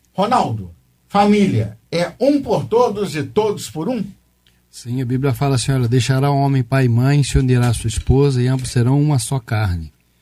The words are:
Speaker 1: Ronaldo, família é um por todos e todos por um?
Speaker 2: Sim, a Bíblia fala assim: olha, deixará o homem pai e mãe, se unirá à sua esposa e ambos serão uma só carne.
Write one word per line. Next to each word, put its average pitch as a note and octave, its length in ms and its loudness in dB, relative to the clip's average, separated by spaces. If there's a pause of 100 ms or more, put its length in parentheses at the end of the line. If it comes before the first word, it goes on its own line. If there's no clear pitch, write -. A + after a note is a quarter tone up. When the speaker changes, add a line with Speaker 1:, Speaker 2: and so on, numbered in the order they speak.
(120)
Speaker 1:
Ronaldo, D3+ 580 -2 (380)
família G3+ 720 2 (120)
é E3+ 300 -4
um C#4 220 2
por E3+ 240 -2
todos G3+ 500 0
e D3 60 -4
todos G3+ 480 -4
por D#3+ 180 -8
um? A#3+ 160 -6 (680)
Speaker 2:
Sim, B2 300 -8
a C3 60 -4
Bíblia C3 260 -2
fala C#3 220 0
assim: C3+ 180 0
olha, B2+ 160 0
deixará C3 420 2
o C#3+ 60 0
homem C#3 260 2
pai C3+ 220 0
e B2 40 2
mãe, C3+ 340 2
se C#3+ 160 0
unirá B2+ 300 2
à A2+ 60 0
sua - 140 -4
esposa B2+ 540 2
e B2 40 2
ambos B2+ 240 -2
serão B2+ 300 2
uma D3 180 2
só A#2 220 -4
carne. F2+ 500 -4 (320)